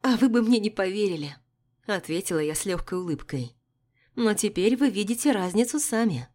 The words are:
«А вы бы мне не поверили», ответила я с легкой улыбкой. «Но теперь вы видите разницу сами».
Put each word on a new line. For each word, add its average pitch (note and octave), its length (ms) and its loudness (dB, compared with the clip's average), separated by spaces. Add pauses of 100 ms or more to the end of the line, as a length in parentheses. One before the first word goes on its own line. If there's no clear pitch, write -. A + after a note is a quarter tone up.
«А B3+ 140 4
вы B3 120 4
бы A#3 140 4
мне A3+ 160 4
не G#3 100 0
поверили», F#3 640 -2 (520)
ответила F3+ 500 -4
я D3+ 160 0
с - 100 -6
легкой F3+ 360 -4
улыбкой. C#3+ 560 -6 (600)
«Но A3 200 2
теперь G#3 420 2
вы C4 140 4
видите G#3+ 400 0
разницу G#3 480 0
сами». A3 560 -2